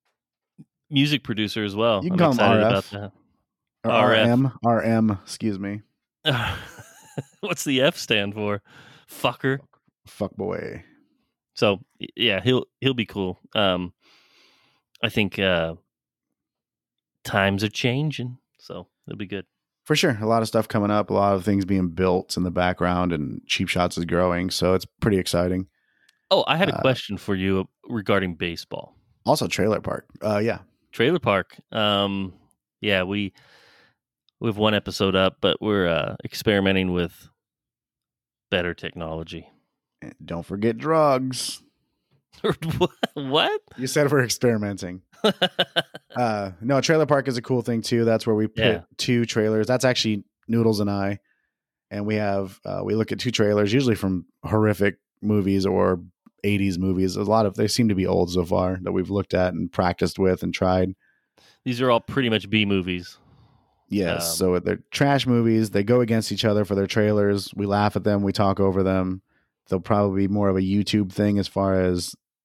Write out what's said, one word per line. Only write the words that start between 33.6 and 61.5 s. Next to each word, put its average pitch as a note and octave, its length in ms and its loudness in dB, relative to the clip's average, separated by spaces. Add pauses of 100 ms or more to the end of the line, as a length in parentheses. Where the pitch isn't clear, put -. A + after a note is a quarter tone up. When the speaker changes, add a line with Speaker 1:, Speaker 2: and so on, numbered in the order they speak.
Speaker 1:
we - 80 -4
have G2+ 80 -2
one G#2+ 180 2
episode G2 400 0
up, F#2+ 260 2
but F#2+ 200 0
we're, G2+ 260 0
uh, D#2 380 -2
experimenting F#2+ 680 0
with F2 360 -4 (1200)
better F2 240 -2
technology. D#2+ 720 -14 (540)
Speaker 2:
Eh, - 80 -18 (140)
don't E2+ 220 -10
forget A2+ 320 -4
drugs. C3+ 840 -2 (800)
Speaker 1:
<laughs> A3+ 80 0 (640)
What? D#3 460 -2 (160)
Speaker 2:
You B2+ 100 -6
said C#3+ 240 0
we're C3+ 140 2
experimenting. G#2 800 -2 (200)
Speaker 1:
<laughs> G#3 100 2 (840)
Speaker 2:
Uh, G#2+ 340 -2 (100)
no, C3+ 180 0
a B2+ 40 2
trailer D#3 240 2
park C#3 220 2
is B2 80 -4
a A#2+ 60 -4
cool B2+ 200 0
thing, A#2 200 -2
too. A#2 220 2
That's A2+ 220 2
where A2+ 80 2
we G#2+ 140 2
put A2 160 -2
Speaker 1:
Yeah. F2+ 160 2 (160)
Speaker 2:
two A#2+ 280 0
trailers. A2 440 0
That's B2 160 2
actually A2+ 400 0 (240)
Noodles A2+ 320 2
and G2+ 100 0
I. G2+ 300 -2 (680)
And G#2 160 -8
we G#2+ 120 -2
have, G2 480 -2
uh, F#2+ 200 -6
we G2+ 120 -2
look A2 160 0
at G#2+ 80 -4
two B2 100 -4
trailers, G#2 420 2
usually B2+ 220 2
from F#2+ 300 -2 (180)
horrific G2+ 540 2 (260)
movies G2 440 2
or F#2 340 2 (420)
eighties G2 380 0
movies. F#2+ 340 0
There's G2+ 140 -2
a - 20 0
lot A2 160 4
of, F#2+ 80 -4
they G#2+ 140 0
seem A2+ 220 2
to G2+ 40 0
be F#2 140 0
old F2+ 240 0
so F2+ 120 2
far F#2 380 0
that F#2 80 -6
we've F#2 180 -2
looked G2 260 -2
at F2+ 200 0
and F2 160 -6
practiced F2+ 480 0
with F#2 240 2
and F2+ 100 -4
tried. F#2 440 0 (680)